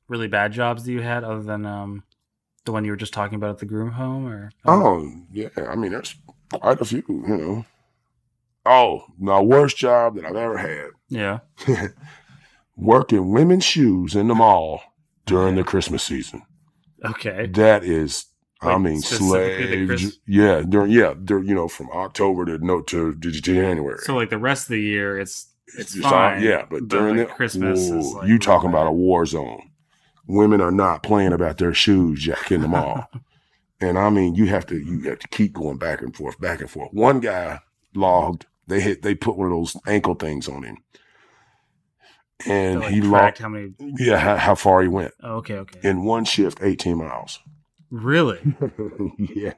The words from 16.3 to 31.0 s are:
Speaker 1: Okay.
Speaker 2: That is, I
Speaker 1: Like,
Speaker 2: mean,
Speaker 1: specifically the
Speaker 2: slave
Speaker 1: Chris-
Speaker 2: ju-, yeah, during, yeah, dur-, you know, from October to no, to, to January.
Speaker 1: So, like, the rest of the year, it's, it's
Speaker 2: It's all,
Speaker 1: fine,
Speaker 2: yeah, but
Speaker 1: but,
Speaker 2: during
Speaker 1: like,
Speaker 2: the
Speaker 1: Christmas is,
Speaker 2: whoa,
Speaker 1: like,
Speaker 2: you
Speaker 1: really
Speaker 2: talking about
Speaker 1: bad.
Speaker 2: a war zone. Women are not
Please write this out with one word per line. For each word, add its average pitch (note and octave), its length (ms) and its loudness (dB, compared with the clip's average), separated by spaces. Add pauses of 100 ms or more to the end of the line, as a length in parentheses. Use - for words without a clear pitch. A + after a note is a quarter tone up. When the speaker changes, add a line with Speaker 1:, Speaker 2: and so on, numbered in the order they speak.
Speaker 1:
Okay. A2 420 -6
Speaker 2:
That G#2 380 6
is, D#2+ 420 -2 (340)
I E2+ 120 0
Speaker 1:
Like, F#2+ 80 2
Speaker 2:
mean, D#2 200 0
Speaker 1:
specifically F#2+ 640 0
the - 0 -
Speaker 2:
slave F#2+ 220 -2
Speaker 1:
Chris- F2+ 120 -2
Speaker 2:
ju-, G2+ 260 -6
yeah, G2+ 360 4
during, G2+ 280 2
yeah, G2+ 320 6
dur-, F#2+ 200 0
you G2 120 0
know, E2+ 140 -2
from C2+ 240 -12
October F#2 540 -2
to D#2+ 180 -6
no, F2+ 180 0
to, D#2+ 320 -4
to D#2+ 160 -8
January. D#2+ 720 -2
Speaker 1:
So, C3+ 160 -4
like, A2+ 140 -2
the G#2+ 80 -4
rest C3+ 260 -2
of - 60 -16
the A2 100 -2
year, G2+ 400 -2
it's, - 320 -12 (260)
it's G2 160 -12
Speaker 2:
It's F#2+ 100 -6
all, C#3 60 4
Speaker 1:
fine, G2 320 2
Speaker 2:
yeah, G#2 260 2
but D#2 120 -6
Speaker 1:
but, A2 80 -10
Speaker 2:
during G#2+ 300 2
Speaker 1:
like, A#2 100 -2
Speaker 2:
the - 60 -14
Speaker 1:
Christmas F#2+ 440 -2
is, F2+ 120 0
Speaker 2:
whoa, E2+ 80 0
Speaker 1:
like, C#2 300 -4
Speaker 2:
you A2+ 60 8
Speaker 1:
really A2+ 40 6
Speaker 2:
talking F2+ 320 4
about D#2+ 140 4
Speaker 1:
bad. D#2+ 60 2
Speaker 2:
a - 20 0
war F2 340 4
zone. C2+ 440 -8 (560)
Women G#2 340 4
are F2 120 2
not F#2+ 300 2